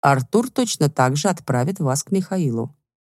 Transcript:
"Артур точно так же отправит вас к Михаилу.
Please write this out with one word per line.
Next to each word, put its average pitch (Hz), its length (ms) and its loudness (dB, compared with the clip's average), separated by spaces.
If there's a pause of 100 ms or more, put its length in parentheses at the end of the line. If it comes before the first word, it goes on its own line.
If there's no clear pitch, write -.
"Артур 143 500 2
точно 214 380 0
так 131 280 2
же 147 120 0
отправит 156 500 -2
вас 139 240 -2
к - 80 -8
Михаилу. 170 640 -2 (420)